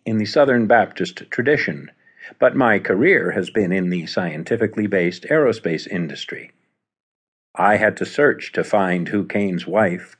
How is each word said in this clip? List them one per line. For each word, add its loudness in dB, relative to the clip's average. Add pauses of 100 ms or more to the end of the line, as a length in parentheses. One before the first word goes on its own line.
in -2
the -2
Southern 2
Baptist 0
tradition, -2 (480)
but 4
my 4
career 2
has -4
been 0
in 0
the -4
scientifically -4
based -2
aerospace 0
industry. -8 (1040)
I 4
had 2
to -6
search 0
to -2
find 0
who -2
Cain's -4
wife 0